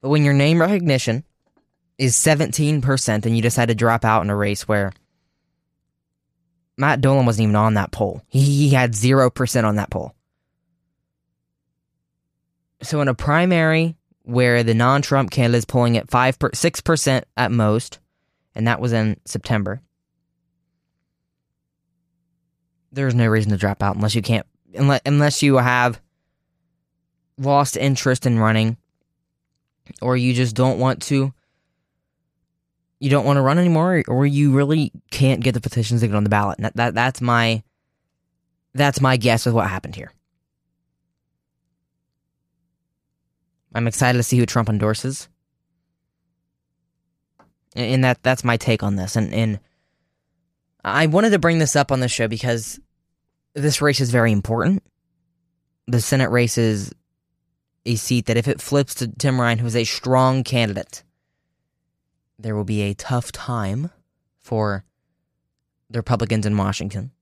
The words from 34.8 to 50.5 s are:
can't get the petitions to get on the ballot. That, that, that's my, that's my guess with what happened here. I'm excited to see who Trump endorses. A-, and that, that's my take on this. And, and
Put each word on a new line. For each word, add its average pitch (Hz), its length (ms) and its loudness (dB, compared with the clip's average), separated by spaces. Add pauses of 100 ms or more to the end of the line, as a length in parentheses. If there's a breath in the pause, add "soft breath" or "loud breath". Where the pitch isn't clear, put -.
can't 131 280 2
get 120 140 0
the 117 60 -2
petitions 117 400 -2
to 117 80 0
get 104 80 -2
on 104 80 2
the 104 60 0
ballot. 104 280 0
That, 113 160 -6
that, 117 200 -2
that's 123 260 -2
my, 117 420 0 (1120)
that's 139 260 0
my 131 160 2
guess 113 300 0
with 117 80 0
what 101 160 0
happened - 240 -10
here. - 180 -16 (3500)
I'm 117 140 -2
excited 123 320 0
to 117 60 0
see - 120 0
who 120 100 4
Trump 117 220 0
endorses. 107 600 -4 (2500)
A-, 123 180 -4
and 131 80 2
that, 127 220 0
that's 127 180 0
my 120 140 0
take 110 260 -2
on 101 140 -2
this. 95 180 -6
And, 110 180 -2
and 107 280 -2 (1200)